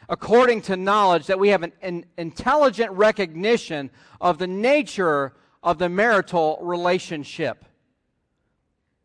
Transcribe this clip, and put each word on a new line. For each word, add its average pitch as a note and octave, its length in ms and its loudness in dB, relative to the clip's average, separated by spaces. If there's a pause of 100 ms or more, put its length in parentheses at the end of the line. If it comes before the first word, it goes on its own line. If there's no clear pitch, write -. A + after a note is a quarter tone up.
according A#3 520 2
to F#3+ 160 -4
knowledge, F#3+ 480 2
that F#3+ 140 0
we G3+ 100 4
have F#3 140 2
an, E3+ 180 -8
an F3 240 -8 (120)
intelligent A3+ 760 0
recognition F#3 960 0 (320)
of F3+ 160 2
the F3+ 100 -6
nature F#3 840 0 (300)
of E3 160 -2
the F3+ 100 -2
marital F3+ 720 0
relationship. F3 1040 -4 (1400)